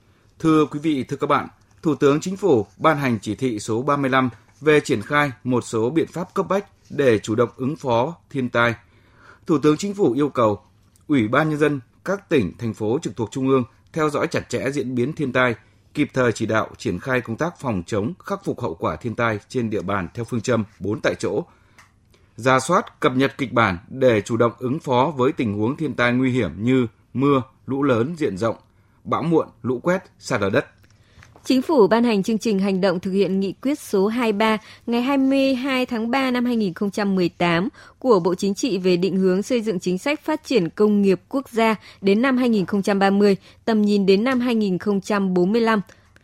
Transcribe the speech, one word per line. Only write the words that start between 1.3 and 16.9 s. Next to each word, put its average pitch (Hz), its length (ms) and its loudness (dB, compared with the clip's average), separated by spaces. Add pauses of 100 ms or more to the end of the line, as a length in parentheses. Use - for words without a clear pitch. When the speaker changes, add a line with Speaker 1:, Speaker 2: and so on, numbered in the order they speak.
Speaker 1:
Thủ 151 140 0
tướng 143 240 4
Chính 185 180 -6
phủ 139 280 2 (120)
ban 151 200 2
hành 127 240 0
chỉ 104 140 -6
thị 123 240 -4
số 113 220 -4
ba 143 160 0
mươi 139 120 -2
lăm 131 200 2 (320)
về 151 180 6
triển 131 220 0
khai 147 300 0 (120)
một 123 180 0
số 113 280 -2
biện 151 180 0
pháp - 260 -10
cấp 190 160 0
bách 196 160 0 (240)
để 123 300 2
chủ 107 160 -4
động 117 200 2
ứng 139 200 -4
phó 135 400 -2 (140)
thiên 127 200 -4
tai. 117 260 0 (720)
Thủ 147 100 2
tướng 151 200 4
Chính 202 160 -6
phủ 190 180 2
yêu 139 180 0
cầu 110 320 0 (460)
Ủy 127 200 2
ban 147 220 0
Nhân 147 100 -4
dân 147 200 0 (260)
các 196 240 -6
tỉnh, 101 280 0
thành 113 160 -6
phố 110 280 -4
trực 117 140 -8
thuộc 110 160 -6
Trung 131 160 -4
ương 131 160 2 (300)
theo 156 160 -2
dõi 143 180 -2
chặt 107 220 -6
chẽ 120 220 -4
diễn 131 240 -6
biến 123 180 -2
thiên 135 180 -4
tai, 127 240 0 (380)
kịp 147 200 -2
thời 123 180 2
chỉ 110 140 -4
đạo 110 320 -2
triển 90 220 -4